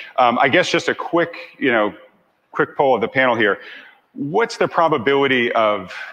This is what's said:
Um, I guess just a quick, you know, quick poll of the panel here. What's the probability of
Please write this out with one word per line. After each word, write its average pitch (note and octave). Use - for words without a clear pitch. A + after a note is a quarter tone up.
Um, A#2+
I C#3
guess E3+
just D#3
a B2
quick, -
you B2+
know, G#2
quick -
poll C3+
of G2+
the A2
panel B2+
here. G2+
What's G3
the F3+
probability C#3
of G#2